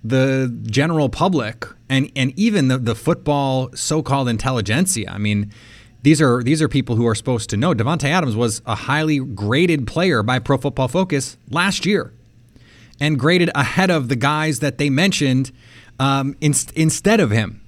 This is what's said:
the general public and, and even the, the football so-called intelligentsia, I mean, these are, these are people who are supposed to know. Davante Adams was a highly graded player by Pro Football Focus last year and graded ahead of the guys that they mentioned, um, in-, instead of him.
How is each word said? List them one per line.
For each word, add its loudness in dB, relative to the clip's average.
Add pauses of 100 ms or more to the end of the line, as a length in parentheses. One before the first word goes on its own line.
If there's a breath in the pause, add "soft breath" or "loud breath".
the 0 (100)
general 0
public -2 (220)
and, 0
and -2
even 2
the, 2
the -2
football -2
so-called -2
intelligentsia, -2
I -10
mean, -2 (500 loud breath)
these 6
are, 2
these 0
are 0
people -2
who 2
are 2
supposed -4
to -2
know. 2
Davante -2
Adams 0
was -2
a -4
highly 0
graded 0
player 0
by 0
Pro 0
Football -2
Focus -2 (120)
last 0
year -2 (880 soft breath)
and 0
graded 4
ahead 0
of 0
the 0
guys 0
that -2
they 0
mentioned, 2 (480 loud breath)
um, 0
in-, 2 (220)
instead 2
of 2
him. -2